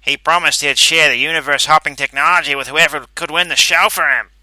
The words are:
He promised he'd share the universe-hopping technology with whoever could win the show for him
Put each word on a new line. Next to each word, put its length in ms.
He 140
promised 460
he'd 160
share 300
the 80
universe-hopping 800
technology 600
with 100
whoever 480
could 160
win 180
the 80
show 320
for 220
him 200